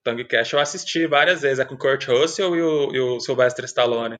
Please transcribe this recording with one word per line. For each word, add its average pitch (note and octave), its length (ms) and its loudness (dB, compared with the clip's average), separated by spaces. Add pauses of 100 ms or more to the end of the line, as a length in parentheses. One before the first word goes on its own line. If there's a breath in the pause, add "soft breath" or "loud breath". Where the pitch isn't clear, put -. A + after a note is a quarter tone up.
Tango A#2+ 180 -4
e B2 40 -8
Cash A#2 280 -2
eu C#3+ 60 2
assisti E3 480 -2
várias D3+ 340 2
vezes, C#3 180 2
é C3 60 2
com C#3 80 -14
o C3 40 -16
Kurt C3+ 300 0
Russell D#3+ 480 2
e E3+ 60 0
o, D3+ 340 0
e B2+ 40 0
o B2 200 0
Sylvester B2 460 0
Stallone. A#2 540 0